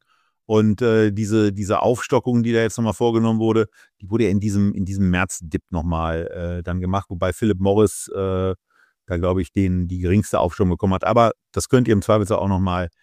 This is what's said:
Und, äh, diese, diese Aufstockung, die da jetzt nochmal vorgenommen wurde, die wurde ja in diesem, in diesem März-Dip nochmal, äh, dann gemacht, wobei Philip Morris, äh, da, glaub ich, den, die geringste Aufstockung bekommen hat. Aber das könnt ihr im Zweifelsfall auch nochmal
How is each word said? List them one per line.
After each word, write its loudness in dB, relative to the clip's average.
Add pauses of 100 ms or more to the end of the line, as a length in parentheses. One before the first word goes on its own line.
(460)
Und, 2
äh, 4
diese, 0
diese -2
Aufstockung, 0
die -2
da 2
jetzt -2
nochmal 0
vorgenommen 0
wurde, 2 (340)
die -18
wurde 0
ja 2
in 0
diesem, 0
in -4
diesem -2
März-Dip -2
nochmal, -4
äh, -8
dann -6
gemacht, -4
wobei -4
Philip -2
Morris, 2
äh, -2 (520)
da, -4
glaub 0
ich, -4
den, 0
die -6
geringste 0
Aufstockung 0
bekommen 0
hat. -4
Aber 4 (200)
das -6
könnt 4
ihr 4
im 2
Zweifelsfall 2
auch -2
nochmal -2 (120)